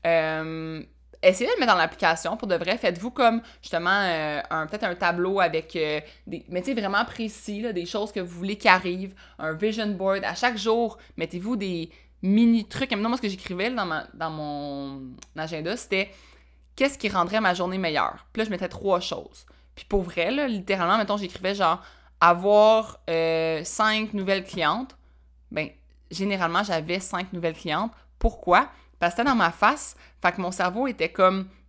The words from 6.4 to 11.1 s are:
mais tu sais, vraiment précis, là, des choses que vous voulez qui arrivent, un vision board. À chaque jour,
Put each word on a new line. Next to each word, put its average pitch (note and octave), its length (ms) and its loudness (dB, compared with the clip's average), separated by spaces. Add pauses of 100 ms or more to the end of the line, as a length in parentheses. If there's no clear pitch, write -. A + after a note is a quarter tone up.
mais F3 120 -4
tu F#3 60 -4
sais, C4 120 -2
vraiment G3+ 260 0
précis, G#3+ 560 -8
là, A#3 120 -4
des F3 120 -4
choses G#3 260 -4
que - 80 -6
vous F3 180 -8
voulez G3 200 -4
qui A3+ 100 2
arrivent, F#3 480 4 (240)
un D#3+ 140 -4
vision G#3+ 340 -2
board. F#3+ 360 0
À F#3+ 120 -2
chaque B3 220 0
jour, A3 400 0 (200)